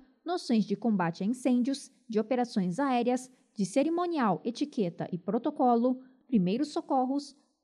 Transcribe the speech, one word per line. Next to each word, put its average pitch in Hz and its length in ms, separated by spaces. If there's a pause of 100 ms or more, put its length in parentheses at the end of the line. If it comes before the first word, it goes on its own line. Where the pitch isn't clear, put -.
(240)
noções 277 400
de 196 100
combate 185 480
a 190 40
incêndios, 254 640 (180)
de 220 100
operações 220 640
aéreas, 254 500 (240)
de 202 100
cerimonial, 302 800
etiqueta 220 680
e 185 80
protocolo, 254 800 (300)
primeiros 220 400
socorros, 277 680 (280)